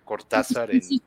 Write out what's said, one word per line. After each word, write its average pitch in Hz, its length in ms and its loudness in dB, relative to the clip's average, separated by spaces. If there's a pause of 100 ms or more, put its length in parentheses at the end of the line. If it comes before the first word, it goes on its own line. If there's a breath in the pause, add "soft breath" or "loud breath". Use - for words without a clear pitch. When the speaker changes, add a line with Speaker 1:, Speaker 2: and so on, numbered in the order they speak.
Speaker 1:
Cortázar 113 680 -2
Speaker 2:
Sí, 262 60 6
sí, - 0 -
Speaker 1:
en 247 120 2
Speaker 2:
sí, 269 180 0